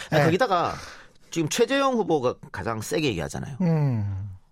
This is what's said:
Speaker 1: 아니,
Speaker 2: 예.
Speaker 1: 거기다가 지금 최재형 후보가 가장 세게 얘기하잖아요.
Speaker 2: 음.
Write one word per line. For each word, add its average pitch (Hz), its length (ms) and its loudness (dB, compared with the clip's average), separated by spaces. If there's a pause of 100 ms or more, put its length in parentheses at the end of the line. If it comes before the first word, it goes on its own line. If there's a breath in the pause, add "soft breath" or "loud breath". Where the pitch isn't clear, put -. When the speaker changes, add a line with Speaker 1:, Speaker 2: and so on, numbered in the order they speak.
(120)
Speaker 1:
아니, 156 100 4
Speaker 2:
예. 143 40 4
Speaker 1:
거기다가 170 480 2 (580 loud breath)
지금 160 180 0
최재형 269 460 2
후보가 160 400 0 (160)
가장 110 300 -4
세게 151 280 -2
얘기하잖아요. 85 520 -4
Speaker 2:
음. 113 680 0 (220)